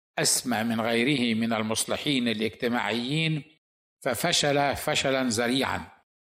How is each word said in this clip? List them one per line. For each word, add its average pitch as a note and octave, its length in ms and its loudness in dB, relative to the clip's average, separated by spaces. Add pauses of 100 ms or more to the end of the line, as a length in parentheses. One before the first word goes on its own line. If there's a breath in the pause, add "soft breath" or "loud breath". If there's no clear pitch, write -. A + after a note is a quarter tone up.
(200)
أسمى B2+ 440 0
من A2+ 180 0
غيره A#2 580 2
من A2+ 140 0
المصلحين A2+ 760 0
الاجتماعيين، A#2+ 1160 -2 (560)
ففشل C#3+ 760 0
فشلا C3+ 480 0
ذريعا A#2+ 580 0 (420)